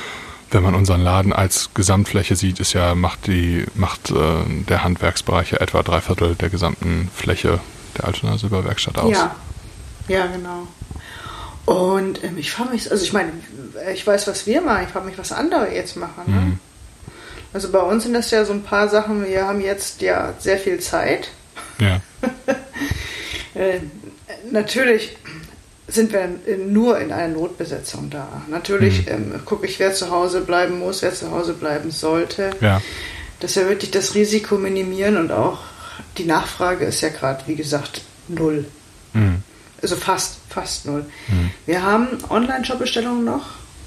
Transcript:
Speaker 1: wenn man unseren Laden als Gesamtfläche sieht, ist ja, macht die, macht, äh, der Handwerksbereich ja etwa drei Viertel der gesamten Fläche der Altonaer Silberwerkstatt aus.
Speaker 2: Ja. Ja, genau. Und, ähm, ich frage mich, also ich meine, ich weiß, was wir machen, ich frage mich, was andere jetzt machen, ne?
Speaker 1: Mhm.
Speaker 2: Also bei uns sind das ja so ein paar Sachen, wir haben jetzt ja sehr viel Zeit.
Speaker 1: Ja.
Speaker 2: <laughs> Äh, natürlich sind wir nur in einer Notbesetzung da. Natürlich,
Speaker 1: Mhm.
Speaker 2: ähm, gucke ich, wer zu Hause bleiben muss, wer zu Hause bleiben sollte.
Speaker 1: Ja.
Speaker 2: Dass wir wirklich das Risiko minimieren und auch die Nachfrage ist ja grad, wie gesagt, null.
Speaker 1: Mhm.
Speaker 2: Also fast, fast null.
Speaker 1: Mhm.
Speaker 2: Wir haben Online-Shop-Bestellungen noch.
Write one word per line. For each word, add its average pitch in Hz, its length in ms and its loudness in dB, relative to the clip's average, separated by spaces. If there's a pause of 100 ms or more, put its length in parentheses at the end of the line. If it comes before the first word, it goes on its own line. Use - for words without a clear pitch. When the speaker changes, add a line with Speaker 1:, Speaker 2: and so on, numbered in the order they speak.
(500)
Speaker 1:
wenn 95 120 6
man 92 120 6
unseren 92 280 6
Laden 95 300 4
als - 400 0
Gesamtfläche 98 640 4
sieht, 92 240 0
ist 85 140 0
ja, 87 200 4
macht 87 320 0
die, 87 380 2 (100)
macht, - 360 -2
äh, - 40 2 (540)
der 90 160 2
Handwerksbereich 90 680 0
ja - 80 2
etwa 87 220 2
drei 82 200 2
Viertel 87 320 2
der 87 160 -2
gesamten 87 640 0
Fläche - 440 2 (380)
der - 80 -4
Altonaer 107 340 -2
Silberwerkstatt - 600 -2
aus. 226 140 4
Speaker 2:
Ja. 180 220 2 (720)
Ja, 190 180 2
genau. 175 420 -8 (960)
Und, 190 580 2
ähm, 170 160 -6
ich 147 140 -6
frage 247 180 -4
mich, 226 220 -2
also 202 100 2
ich 165 100 -2
meine, 175 200 0 (600)
ich - 140 -8
weiß, 202 220 4
was - 180 -4
wir 247 140 4
machen, 214 240 2
ich 185 80 -8
frage 190 140 -6
mich, 190 120 -10
was 185 140 -8
andere 277 420 0
jetzt 180 220 -6
machen, 175 320 -10
ne? 98 120 4
Speaker 1:
Mhm. 92 180 2 (920)
Speaker 2:
Also 196 200 -4
bei 190 80 6
uns 208 240 4
sind 240 100 -2
das 233 160 0
ja 214 140 6
so 202 80 0
ein 202 100 -2
paar 208 260 2
Sachen, 208 380 2
wir 190 220 2
haben 202 120 0
jetzt 196 400 -4
ja 180 380 0
sehr 196 200 2
viel 185 200 0
Zeit. - 520 0 (480)
Speaker 1:
Ja. 95 220 4 (220)
Speaker 2:
<laughs> 254 80 0 (1200)
Äh, 185 260 0 (680)
natürlich 220 680 2 (720)
sind 220 240 2
wir 190 160 2 (300)
nur 208 400 4
in 156 140 -2
einer 165 200 -2
Notbesetzung 147 800 -6
da. 139 180 -10 (200)
Natürlich, 160 580 4
Speaker 1:
Mhm. - 60 -2 (200)
Speaker 2:
ähm, - 140 -8
gucke 208 200 -2
ich, - 120 -4
wer 190 160 4
zu 175 160 -2
Hause 175 320 2
bleiben 180 360 2
muss, 185 220 -4
wer 185 140 2
zu 165 160 -8
Hause 170 240 -2
bleiben 151 360 -4
sollte. 165 600 0 (100)
Speaker 1:
Ja. 101 220 4 (580)
Speaker 2:
Dass 180 160 -4
wir 190 120 4
wirklich 196 240 0
das 190 220 0
Risiko 208 440 4
minimieren 190 580 0
und 165 160 2
auch 170 280 2 (580)
die 185 60 -4
Nachfrage 165 600 0
ist - 160 0
ja 160 80 0
grad, 135 400 -4
wie 156 60 -4
gesagt, 147 480 -4 (260)
null. 156 380 0 (480)
Speaker 1:
Mhm. 98 280 4 (380)
Speaker 2:
Also 175 160 -2
fast, - 420 -2 (120)
fast - 360 -8
null. 147 180 -4 (240)
Speaker 1:
Mhm. 90 220 2 (160)
Speaker 2:
Wir 180 160 0
haben 220 260 4 (200)
Online-Shop-Bestellungen 240 960 0
noch. 262 220 -2 (400)